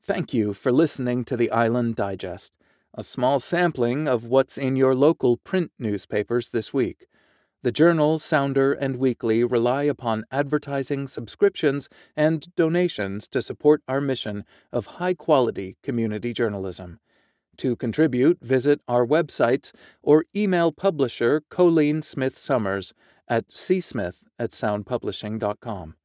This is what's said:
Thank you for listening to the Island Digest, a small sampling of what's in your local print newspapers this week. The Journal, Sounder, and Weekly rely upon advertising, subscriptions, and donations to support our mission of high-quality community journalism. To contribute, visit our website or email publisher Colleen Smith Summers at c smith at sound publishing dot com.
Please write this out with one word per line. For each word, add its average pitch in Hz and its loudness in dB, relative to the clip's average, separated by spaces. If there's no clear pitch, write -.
Thank 185 -6
you 104 0
for - -2
listening 127 0
to 120 -6
the 117 0
Island 117 0
Digest, 95 -8
a 110 -10
small 127 0
sampling 151 0
of 120 0
what's 131 2
in 135 -2
your 131 4
local 131 4
print - -4
newspapers 107 -4
this - -6
week. 127 -2
The 123 -2
Journal, 160 4
Sounder, 139 0
and 135 -4
Weekly 120 2
rely 123 2
upon 120 -2
advertising, 139 -4
subscriptions, 139 -2
and 156 0
donations 160 0
to 123 -2
support 147 2
our 135 -2
mission 113 -4
of 120 -2
high-quality 127 0
community 113 -2
journalism. 95 -4
To 127 -2
contribute, 123 2
visit 131 0
our 123 2
website 139 0
or 151 6
email 180 2
publisher 143 0
Colleen 156 4
Smith 131 -6
Summers 98 -2
at 117 -2
c 185 -2
smith 95 -6
at 117 -6
sound 104 -4
publishing 110 -6
dot 104 -4
com. 92 -10